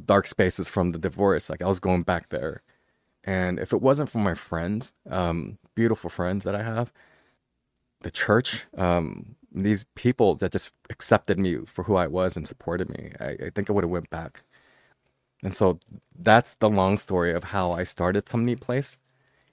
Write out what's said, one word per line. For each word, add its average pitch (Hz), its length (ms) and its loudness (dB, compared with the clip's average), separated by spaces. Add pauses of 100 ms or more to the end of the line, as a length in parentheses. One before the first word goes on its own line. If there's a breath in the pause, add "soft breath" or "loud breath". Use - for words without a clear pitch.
dark 98 220 4
spaces 92 420 0
from 90 220 2
the 82 80 -6
divorce. 92 500 0
Like, 78 120 -8
I 87 60 0
was 95 120 2
going 90 240 0
back 87 260 -2
there. 78 320 -6 (640)
And 90 360 -2
if - 140 -4
it 98 80 2
wasn't 139 280 2
for 117 100 -4
my 98 160 2
friends, 87 580 -6 (160)
um, 85 480 -4 (180)
beautiful 113 340 0
friends 92 360 -2
that 98 100 -2
I 104 80 -4
have, 113 280 -4 (1080 soft breath)
the - 100 -10
church, - 540 2 (120)
um, 87 580 0 (160)
these 98 340 0 (100)
people 113 400 2
that 90 160 -2
just - 200 -4 (180)
accepted - 500 -2
me 90 260 0
for - 200 -8
who 104 100 2
I 90 120 2
was 90 280 -2
and 80 120 -8
supported - 420 -6
me, - 300 -12
I, - 60 -8 (200)
I - 100 -8
think 101 140 -4
I 107 40 2
would 101 100 2
have 85 80 0
went 85 180 -4
back. 82 340 -10 (1000 soft breath)
And 98 100 -4
so 92 260 2 (380)
that's 110 380 6
the 110 140 4
long 101 280 4
story 87 340 0
of 85 140 -4
how 92 260 -2
I 87 120 -2
started 92 440 -2
Some 117 180 -2
Neat 120 160 -2
Place 131 360 -6 (560)